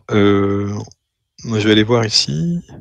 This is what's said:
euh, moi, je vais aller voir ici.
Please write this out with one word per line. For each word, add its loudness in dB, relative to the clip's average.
euh, 0
moi, -4
je -2
vais 4
aller 6
voir 0
ici. -2